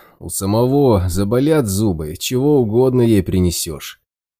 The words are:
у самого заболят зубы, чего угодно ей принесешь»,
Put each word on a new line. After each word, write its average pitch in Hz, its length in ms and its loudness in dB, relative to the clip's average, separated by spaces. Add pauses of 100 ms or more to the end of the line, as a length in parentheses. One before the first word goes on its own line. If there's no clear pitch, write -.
(180)
у 87 100 -14
самого 113 800 0
заболят 120 580 0
зубы, 95 500 -2
чего 139 440 0
угодно 123 420 2
ей 113 200 4
принесешь», 85 800 -4 (380)